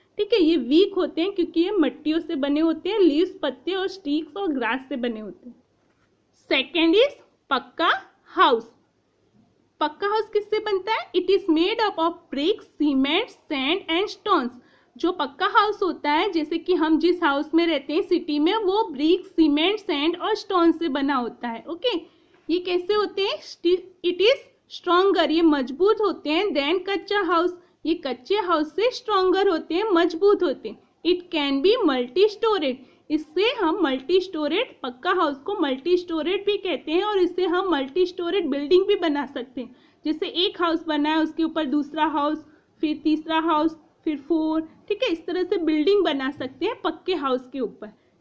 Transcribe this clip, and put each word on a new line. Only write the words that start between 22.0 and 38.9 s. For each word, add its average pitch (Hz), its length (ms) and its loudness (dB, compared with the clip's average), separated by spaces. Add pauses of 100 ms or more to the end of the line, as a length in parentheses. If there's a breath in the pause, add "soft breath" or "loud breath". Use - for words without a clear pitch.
ये 349 80 2
कैसे 359 360 -2
होते 392 280 0
हैं? 494 160 -2
Sti-, - 760 -2
it 359 80 -6
is 480 160 6 (420)
stronger, 349 520 2
ये 330 120 2
मजबूत 302 580 2
होते 381 300 -2
हैं, 359 160 0
than 320 400 0
कच्चा 403 340 -2
house, 349 340 0 (320 soft breath)
ये 320 80 0
कच्चे 285 420 -4
house 349 300 0
से 427 240 0
stronger 381 580 2
होते 320 260 -2
हैं, 392 100 0
मजबूत 359 580 4
होते 254 260 -4
हैं। 208 140 -14 (240 soft breath)
It 359 120 2 (160)
can 277 280 0
be 403 260 4
multi-storied, 302 840 0 (360 loud breath)
इससे 311 400 -2
हम 381 300 -2
मल्टी 320 400 2
स्टोरेड, 330 600 -4
पक्का 262 280 -6
house 330 260 0
को 392 240 -8
मल्टी 349 360 0
स्टोरेड 349 500 -4
भी 415 100 0
कहते 339 360 -6
हैं 370 120 2
और 415 140 0
इससे 359 280 0
हम 370 220 -2
मल्टी 285 380 0
स्टोरेड 349 420 -4
building 294 380 2
भी 403 100 2